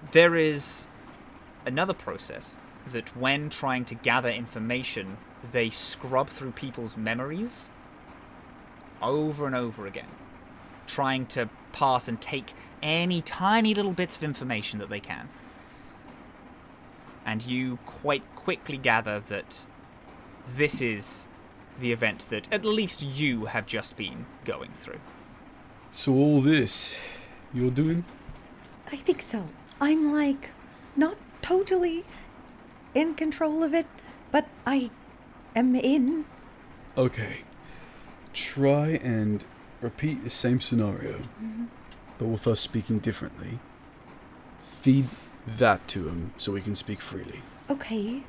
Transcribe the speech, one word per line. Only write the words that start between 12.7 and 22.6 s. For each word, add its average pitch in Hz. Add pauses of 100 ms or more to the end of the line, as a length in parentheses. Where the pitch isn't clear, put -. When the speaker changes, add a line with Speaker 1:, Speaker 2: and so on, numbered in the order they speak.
Speaker 1:
any 170
tiny 214
little 202
bits 180
of -
information 123
that 98
they 104
can. 69 (1900)
And 110
you 127
quite - (120)
quickly -
gather 113
that - (840)
this 135
is 110 (520)
the 123
event 113
that -
at 214